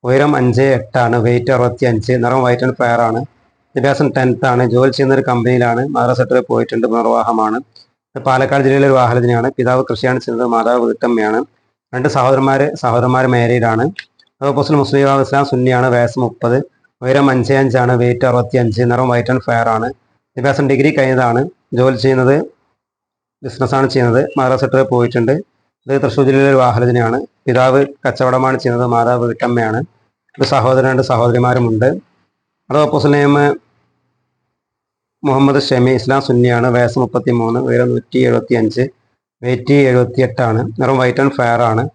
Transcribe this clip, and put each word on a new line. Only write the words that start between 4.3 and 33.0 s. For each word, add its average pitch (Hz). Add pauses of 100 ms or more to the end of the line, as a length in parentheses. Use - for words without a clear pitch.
ആണ്. 123 (100)
ജോലി 127
ചെയ്യുന്ന 135
ഒരു 135
കമ്പനിയിലാണ്. 120 (140)
മദ്രസ 120
സെക്ടറിൽ 123
പോയിട്ടുണ്ട്. 117
പുനർവാഹമാണ്. 113 (580)
ഇത് 135
പാലക്കാട് 135
ജില്ലയിലെ 139
ഒരു 135
വാഹനജനാണ്. 120 (100)
പിതാവ് 127
കൃഷിയാണ് 120
ചെയ്യുന്നത്, 120
മാതാവ് 117
വീട്ടമ്മയാണ്. 113 (540)
രണ്ട് 127
സഹോദരന്മാര്, 135 (160)
സഹോദരന്മാര് 127
മാരീഡ് 120
ആണ്. 113 (540)
അത് 135
ഓപ്പോസിറ്റ് 143
മുസ്ലിം 139
വിഭാഗം, 139
ഇസ്ലാം 139
സുന്നിയാണ്, 127
വയസ്സ് 120
മുപ്പത്, 120 (440)
ഉയരം 135
അഞ്ച് 127
അഞ്ചാണ്, 127
വെയിറ്റ് 123
അറുപത്തിയഞ്ച്, 120 (100)
നിറം 127
വൈറ്റ് 120
ആൻഡ് 127
ഫെയർ 117
ആണ്, 110 (480)
വിദ്യാഭ്യാസം 135
ഡിഗ്രി 135
കഴിഞ്ഞതാണ്. 127 (300)
ജോലി 127
ചെയ്യുന്നത് 131 (1080)
ബിസിനസ്സാണ് 135
ചെയ്യുന്നത്, 123 (160)
മദ്രസ 127
സെക്ടറിൽ 131
പോയിട്ടുണ്ട്. 120 (520)
ഇത് 135
തൃശ്ശൂർ 131
ജില്ലയിലെ 135
ഒരു 131
വാഹനജനാണ്. 120 (280)
പിതാവ് 127 (240)
കച്ചവടമാണ് 127
ചെയ്യുന്നത്, 123
മാതാവ് 120
വീട്ടമ്മയാണ്. 113 (580)
ഒരു 131
സഹോദരൻ, 131
രണ്ട് 131
സഹോദരിമാരുമുണ്ട്. 120 (840)
അത് 131
ഓപ്പോസിറ്റ് 147